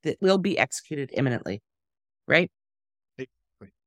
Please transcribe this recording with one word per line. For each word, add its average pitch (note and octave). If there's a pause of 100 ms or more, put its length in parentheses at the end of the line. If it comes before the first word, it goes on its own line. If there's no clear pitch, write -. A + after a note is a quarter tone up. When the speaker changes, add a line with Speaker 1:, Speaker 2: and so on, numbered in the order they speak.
Speaker 1:
that -
will F#3+
be F#3+
executed C#3
imminently, A#2 (680)
right? F3 (680)
Speaker 2:
Exactly. - (160)